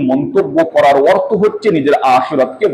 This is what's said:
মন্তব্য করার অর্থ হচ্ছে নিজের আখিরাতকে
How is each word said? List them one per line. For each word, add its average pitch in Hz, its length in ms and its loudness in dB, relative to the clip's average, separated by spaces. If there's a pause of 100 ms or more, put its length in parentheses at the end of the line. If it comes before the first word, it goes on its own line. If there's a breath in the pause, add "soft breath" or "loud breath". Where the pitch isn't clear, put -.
মন্তব্য 143 480 -2 (180)
করার 143 220 4 (140)
অর্থ 190 200 0 (120)
হচ্ছে 208 340 -2
নিজের 143 200 0 (180)
আখিরাতকে 135 600 -2